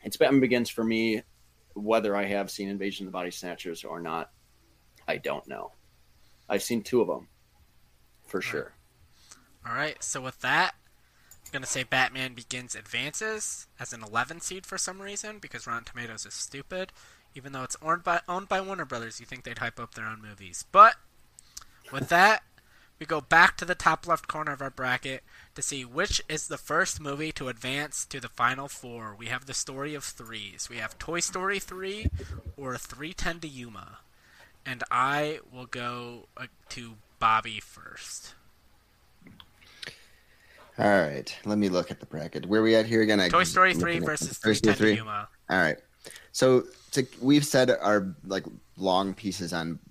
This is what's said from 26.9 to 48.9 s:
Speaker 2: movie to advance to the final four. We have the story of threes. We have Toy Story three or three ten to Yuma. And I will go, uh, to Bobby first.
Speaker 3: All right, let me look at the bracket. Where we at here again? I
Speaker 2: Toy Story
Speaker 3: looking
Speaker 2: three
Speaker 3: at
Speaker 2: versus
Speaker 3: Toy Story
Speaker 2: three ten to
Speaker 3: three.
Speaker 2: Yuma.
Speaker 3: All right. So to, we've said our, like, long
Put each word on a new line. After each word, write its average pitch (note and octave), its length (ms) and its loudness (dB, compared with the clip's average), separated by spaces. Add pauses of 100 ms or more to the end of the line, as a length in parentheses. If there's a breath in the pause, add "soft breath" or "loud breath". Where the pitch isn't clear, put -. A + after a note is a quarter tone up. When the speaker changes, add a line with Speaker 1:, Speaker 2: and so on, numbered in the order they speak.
Speaker 2:
movie D3+ 320 -6
to C3 160 -8
advance C3 560 -6
to C3+ 160 -12
the B2 80 -10
final C3 400 0
four. A#2 440 -12
We A2+ 120 -14
have B2+ 220 -6
the C3+ 60 -8
story C#3 400 -6
of C#3+ 100 -10
threes. G#2+ 640 -12
We A#2+ 80 -12
have A2 200 -8
Toy E3+ 220 -4
Story F#3+ 400 -2
three F#3+ 480 -6 (480 loud breath)
or C3 220 -8
three D#3 360 -12
ten E3+ 280 -6
to D#3+ 80 -10
Yuma. A#2+ 500 -16 (680 soft breath)
And B2 240 -8
I C#3+ 520 0 (100)
will B2+ 140 -14
go, A#2+ 720 -8
uh, B2 100 -10 (220)
to A#2 260 -14 (240)
Bobby A2 400 2
first. - 720 -16 (2500 loud breath)
Speaker 3:
All A2+ 80 2
right, D#2+ 600 2
let G#2 120 0
me G2+ 100 4
look F2+ 240 0
at - 80 -12
the - 60 -18
bracket. D#2 400 -8
Where G#2+ 160 4
we A2 140 6
at A2 100 6
here A2+ 160 4
again? G#2+ 180 6
I F2+ 80 6
Speaker 2:
Toy E3+ 160 6
Story F#3 300 6
Speaker 3:
looking E3 80 0
Speaker 2:
three E3+ 160 0
Speaker 3:
at E3+ 60 -2
Speaker 2:
versus - 360 -4
Speaker 3:
Toy A2 140 4
Story - 20 2
Speaker 2:
three - 60 -2
ten G#2+ 120 8
to G2 60 0
Speaker 3:
three. G#2+ 160 6
Speaker 2:
Yuma. G#2+ 320 -6 (220)
Speaker 3:
All F2+ 80 4
right. E2 200 4 (540 loud breath)
So C3 320 6 (280)
to, C3 140 0 (160)
we've C#3+ 240 6
said B2+ 240 4
our, G2 460 2 (100)
like, F#2+ 200 -2 (320)
long F#2+ 360 2